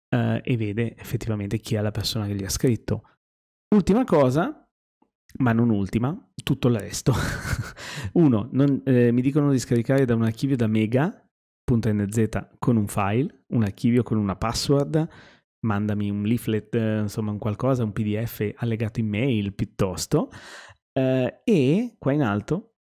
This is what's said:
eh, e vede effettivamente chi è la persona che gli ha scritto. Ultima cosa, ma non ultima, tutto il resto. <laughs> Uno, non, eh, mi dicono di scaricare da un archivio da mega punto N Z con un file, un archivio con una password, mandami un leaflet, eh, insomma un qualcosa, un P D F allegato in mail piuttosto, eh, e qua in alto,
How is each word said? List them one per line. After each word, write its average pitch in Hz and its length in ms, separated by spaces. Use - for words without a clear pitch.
eh, 113 300
e 131 100
vede 110 400
effettivamente 107 640
chi - 160
è 104 60
la 104 100
persona 107 340
che 104 100
gli 95 100
ha 95 40
scritto. - 540
Ultima 208 300
cosa, 156 600
ma 123 120
non 117 200
ultima, 113 460
tutto - 280
il 117 100
resto. 98 320
<laughs> - 1040
Uno, 123 400
non, 135 320
eh, 123 260
mi 123 100
dicono 143 300
di 131 80
scaricare 131 460
da 120 100
un 113 80
archivio 135 320
da 120 120
mega 110 540
punto 113 200
N 104 180
Z 110 180
con 123 160
un 104 120
file, 110 640
un 117 100
archivio 117 400
con 113 140
una 101 180
password, 143 720
mandami 104 440
un 101 140
leaflet, 110 520
eh, 110 240
insomma 107 320
un 104 60
qualcosa, 120 460
un 104 100
P 110 100
D 104 180
F 110 360
allegato 113 420
in 110 80
mail 104 460
piuttosto, 110 760
eh, 131 540
e 190 520
qua 135 140
in 147 120
alto, 104 520